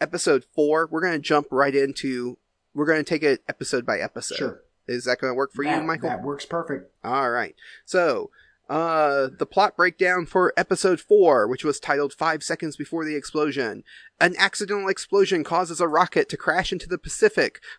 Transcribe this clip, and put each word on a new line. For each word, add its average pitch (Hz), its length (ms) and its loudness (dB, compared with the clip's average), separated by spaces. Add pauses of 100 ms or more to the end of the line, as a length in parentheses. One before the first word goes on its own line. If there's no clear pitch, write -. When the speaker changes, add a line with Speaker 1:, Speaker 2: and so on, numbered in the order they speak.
Speaker 1:
episode 151 440 0 (100)
four. 156 360 2
We're 160 120 -4
gonna 170 160 0
jump 143 320 0
right 135 240 2
into, 131 640 -2 (340)
we're 147 140 -2
gonna 156 160 2
take 156 220 -2
it 135 240 2
episode 123 360 -4
by 110 140 -2
episode. - 400 -8
Speaker 2:
Sure. - 240 -6 (240)
Speaker 1:
Is 120 180 -6
that 123 140 0
gonna 127 160 -4
work 135 180 -2
for 139 120 -6
Speaker 2:
That, 147 180 -2
Speaker 1:
you, 160 40 -8
Michael? 160 220 -4
Speaker 2:
that 123 140 -6
works 143 240 -10
perfect. 165 460 -8 (100)
Speaker 1:
All 127 280 -2
right. 113 260 -4 (280)
So, 151 460 0 (400)
uh, 151 580 2 (100)
the 151 60 -2
plot 190 320 0
breakdown 180 480 2
for 180 320 2
episode 180 420 2
four, 156 480 6
which 127 180 -4
was 147 140 0
titled 143 360 0
Five 156 280 -2
Seconds 160 360 -6
Before 160 260 -6
the 151 100 -4
Explosion. 139 680 -4 (360)
An 175 180 4
accidental 196 500 -2
explosion 185 560 2
causes 170 380 -2
a 170 60 2
rocket 160 420 2
to 151 80 -8
crash 170 340 -2
into 180 160 -8
the 180 80 -6
Pacific - 640 0 (180)